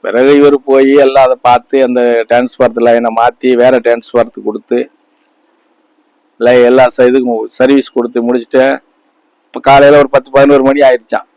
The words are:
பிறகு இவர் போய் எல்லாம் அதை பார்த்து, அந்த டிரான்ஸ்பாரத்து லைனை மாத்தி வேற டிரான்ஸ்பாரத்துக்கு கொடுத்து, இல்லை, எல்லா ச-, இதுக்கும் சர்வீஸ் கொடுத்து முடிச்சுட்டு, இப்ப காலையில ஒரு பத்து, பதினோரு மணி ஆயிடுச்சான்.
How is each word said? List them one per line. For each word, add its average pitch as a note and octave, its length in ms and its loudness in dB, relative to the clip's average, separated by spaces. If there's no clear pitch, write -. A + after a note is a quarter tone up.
பிறகு A#2+ 360 0
இவர் C#3+ 160 2
போய் C3+ 220 2
எல்லாம் C3 240 2
அதை B2+ 100 -2
பார்த்து, B2 280 -2
அந்த B2 140 -4
டிரான்ஸ்பாரத்து A#2+ 580 -2
லைனை A#2 320 0
மாத்தி B2 300 -2
வேற B2+ 140 2
டிரான்ஸ்பாரத்துக்கு A#2 640 -4
கொடுத்து, A2+ 300 -8
இல்லை, A#2+ 140 0
எல்லா B2+ 160 2
ச-, B2 140 0
இதுக்கும் A#2+ 360 -4
சர்வீஸ் C3+ 380 -2
கொடுத்து A#2+ 280 -6
முடிச்சுட்டு, B2+ 400 -2
இப்ப B2 120 -16
காலையில C#3+ 340 4
ஒரு C3+ 120 -2
பத்து, C3 220 -2
பதினோரு C#3 300 2
மணி C#3 220 0
ஆயிடுச்சான். A2+ 480 -6